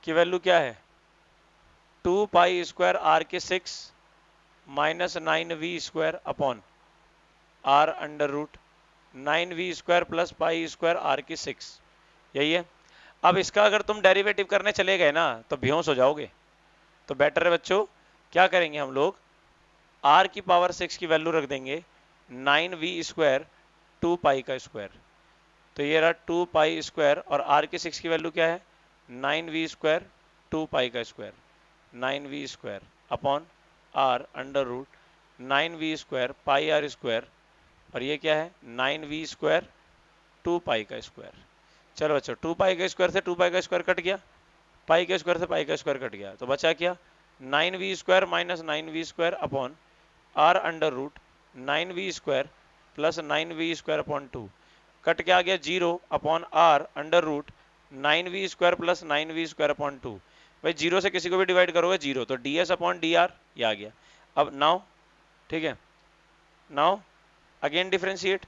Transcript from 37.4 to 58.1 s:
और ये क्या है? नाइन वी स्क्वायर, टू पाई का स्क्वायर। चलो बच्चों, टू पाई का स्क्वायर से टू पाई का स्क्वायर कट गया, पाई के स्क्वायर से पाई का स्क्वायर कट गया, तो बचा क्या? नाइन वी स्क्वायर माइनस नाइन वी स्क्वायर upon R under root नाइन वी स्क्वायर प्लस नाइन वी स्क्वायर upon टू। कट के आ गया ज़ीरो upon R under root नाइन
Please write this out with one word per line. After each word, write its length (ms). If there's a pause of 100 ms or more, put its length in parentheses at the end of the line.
और 80
ये 140
क्या 180
है? 160 (140)
नाइन 400
वी 200
स्क्वायर, 420 (800)
टू 140
पाई 240
का 160
स्क्वायर। 340 (640)
चलो 180
बच्चों, 200
टू 180
पाई 220
का 120
स्क्वायर 240
से 100
टू 140
पाई 140
का 120
स्क्वायर 220
कट 160
गया, 200 (680)
पाई 180
के 120
स्क्वायर 220
से 60
पाई 200
का 100
स्क्वायर 240
कट 160
गया, 200
तो 120
बचा 260
क्या? 220 (460)
नाइन 340
वी 200
स्क्वायर 300
माइनस 360
नाइन 280
वी 140
स्क्वायर 400
upon 320 (600)
R 260
under 300
root 280 (360)
नाइन 360
वी 200
स्क्वायर 380 (460)
प्लस 240
नाइन 340
वी 220
स्क्वायर 260
upon 320
टू। 160 (540)
कट 180
के 100
आ 100
गया 160
ज़ीरो 420 (140)
upon 340 (120)
R 200 (180)
under 240
root 300 (420)
नाइन 340